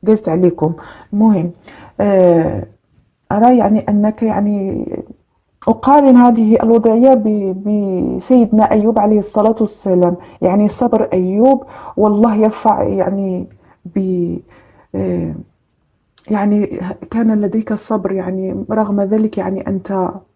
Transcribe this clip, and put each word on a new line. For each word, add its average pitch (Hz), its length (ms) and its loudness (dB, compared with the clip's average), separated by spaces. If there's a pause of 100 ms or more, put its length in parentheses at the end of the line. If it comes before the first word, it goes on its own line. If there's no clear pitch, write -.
دازت 208 260 0
عليكم. 170 440 0 (400)
المهم، 202 380 2 (480)
آه، 180 640 2 (680)
أرى 233 260 4
يعني 208 220 2 (100)
أنك 214 340 0
يعني 208 640 -4 (800)
أقارن 269 500 4
هذه 226 460 4
الوضعية 233 500 4
ب-، 202 500 -2
بسيدنا 208 1080 0
أيوب 220 280 2
عليه 208 200 2
الصلاة 214 420 0
والسلام، 180 540 0 (260)
يعني 202 260 2
صبر 220 460 0
أيوب، 208 500 2 (340)
والله 214 380 2
يرفع 214 480 0
يعني 190 640 -4 (480)
ب-، 180 420 -4 (580)
آه، 87 380 -4 (1000)
يعني 208 480 -2 (320)
كان 220 300 0
لديك 214 320 -4
صبر، 208 380 -6
يعني 190 600 -6
رغم 202 300 -2
ذلك 214 360 -2
يعني 190 300 -6
أنت 190 440 -4 (240)